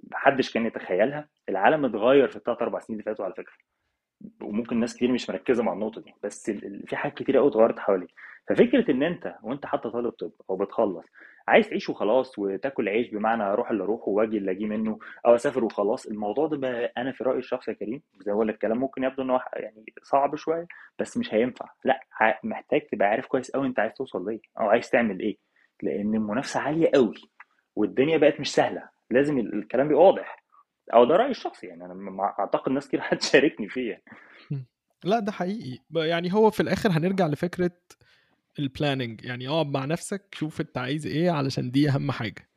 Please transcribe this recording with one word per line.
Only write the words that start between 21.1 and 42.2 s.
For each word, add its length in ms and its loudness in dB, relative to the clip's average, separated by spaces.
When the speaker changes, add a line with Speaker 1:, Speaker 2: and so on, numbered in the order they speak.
Speaker 1:
مش 160 -4
هينفع. 320 0
لا، 140 0
ع-، 220 4
محتاج 380 -4
تبقى 160 2
عارف 180 0
كويس 260 -2
قوي 160 -2
أنت 120 -2
عايز 140 -2
توصل 320 -8
لإيه 140 -6
أو 100 0
عايز 200 4
تعمل 300 2
إيه، 180 -4
لأن 320 -2
المنافسة 440 -2
عالية 340 2
قوي 220 4
والدنيا 420 2
بقت 220 4
مش 140 -6
سهلة. 360 0
لازم 280 4
ال-، 140 -4
الكلام 380 0
يبقى 120 8
واضح، 400 4
أو 120 10
ده 100 4
رأيي 160 2
الشخصي. 360 -10
يعني 180 -14
أنا 80 -14
م-، 240 -12
م-، 40 -4
أعتقد 500 -2
ناس 160 -2
كتير 180 -2
<laughs> 40 -8
هتشاركني 600 2
فيه 200 -4
يعني. 140 -10
Speaker 2:
مم. 140 -8
لا، 160 0
ده 120 -4
حقيقي. 480 -8
ب-، 80 -4
يعني 360 0
هو 180 6
في 80 -2
الآخر 320 2
هنرجع 360 2
لفكرة 440 -2
البلاننج. 640 -4
يعني 220 -8
اقعد 200 0
مع 180 -2
نفسك، 500 -6
شوف 260 -4
انت 160 -8
عايز 300 -4
ايه، 240 2
علشان 400 -2
دي 180 4
اهم 220 0
حاجة. 460 -8